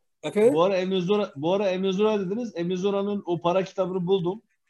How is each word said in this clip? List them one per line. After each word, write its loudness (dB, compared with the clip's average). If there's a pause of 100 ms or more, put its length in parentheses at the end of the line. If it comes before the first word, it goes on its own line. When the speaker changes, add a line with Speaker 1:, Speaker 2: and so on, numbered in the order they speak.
(220)
Speaker 1:
Efendim? 4
Speaker 2:
Bu 4
ara 4
Emil 0
Zola, 0
bu -2
ara 0
Emil 0
Zola 0
dediniz. -6
Emil -2
Zola'nın -2
o -2
para 2
kitabını -4
buldum. 0 (280)